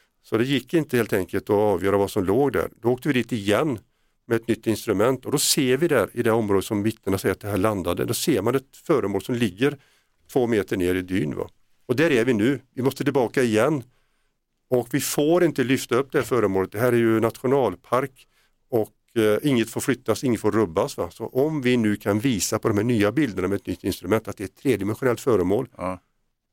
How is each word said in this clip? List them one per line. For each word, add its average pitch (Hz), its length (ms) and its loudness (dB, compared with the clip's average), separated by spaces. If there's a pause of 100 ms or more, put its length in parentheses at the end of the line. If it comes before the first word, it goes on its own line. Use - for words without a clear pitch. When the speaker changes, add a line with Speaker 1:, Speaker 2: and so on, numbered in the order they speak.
(220)
Speaker 1:
Så - 160 -4
det 113 60 0
gick 135 300 -2
inte 151 220 0
helt 113 160 0
enkelt 98 320 -2
att 110 120 2
avgöra 98 400 2
vad 101 140 2
som 98 140 -2
låg 120 280 2
där. 92 160 0 (140)
Då 113 60 0
åkte 127 200 -2
vi 139 60 2
dit 123 180 -2
igen 110 460 0 (500)
med 117 80 2
ett - 120 -4
nytt 110 180 -2
instrument 110 600 0
och 113 60 -8
då 147 60 2
ser 131 380 2
vi 165 120 0
där 120 240 2
i 120 100 -2
det 113 100 2
område 101 300 2
som 101 200 -2
vittnena 98 360 -2
säger 98 160 0
att - 60 -10
det 107 80 -10
här 101 80 -2
landade, 92 480 -2
då - 100 -2
ser 117 280 0
man 120 120 0
ett - 220 -6 (100)
föremål 101 360 0
som 127 120 -6
ligger 120 420 0 (560)
två 123 140 2
meter 113 300 0
ner 90 180 0
i 92 80 -2
dyn, 90 340 -4
va? 50 120 -8 (400)
Och 123 80 -2
där 160 160 2
är 117 120 4
vi 131 80 2
nu. 120 280 0 (140)
Vi 120 80 -8
måste 131 220 -2
tillbaka 131 380 0
igen. 123 400 2 (880)
Och 123 200 0
vi 143 100 -2
får 165 440 2
inte 143 200 0
lyfta 123 300 -2
upp 135 180 -2
det 160 60 0
här 120 60 0
föremålet. 95 480 0
Det 104 60 -10
här 120 140 2
är 120 40 2
ju 113 240 2
nationalpark 123 1080 -2 (440)
och, - 520 -2
eh, 107 280 2
inget 117 200 2
får 120 100 -8
flyttas, 123 440 -2
inget 117 160 0
får 107 120 0
rubbas, 101 440 0
va? 90 140 -4
Så - 160 -12
om 147 360 -2
vi 123 140 2
nu 107 200 2
kan 104 220 0
visa 110 400 0
på - 100 -2
de 104 80 0
här 104 80 2
nya 110 280 2
bilderna 101 360 -2
med 98 80 -2
ett - 100 -8
nytt 95 180 -6
instrument 98 440 -2
att 101 80 -12
det 101 80 -10
är 92 40 -6
ett - 140 -20
tredimensionellt 113 580 -2
föremål, 107 560 0
Speaker 2:
Ja. 92 220 -8 (540)